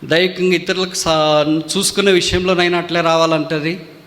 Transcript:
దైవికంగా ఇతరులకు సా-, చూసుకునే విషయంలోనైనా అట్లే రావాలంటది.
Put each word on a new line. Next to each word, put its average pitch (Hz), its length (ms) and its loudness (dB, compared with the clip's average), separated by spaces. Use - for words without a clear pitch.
దైవికంగా 180 500 0
ఇతరులకు 185 400 -4
సా-, 156 640 2
చూసుకునే 196 360 0
విషయంలోనైనా 180 680 0
అట్లే 170 220 -2
రావాలంటది. 165 880 0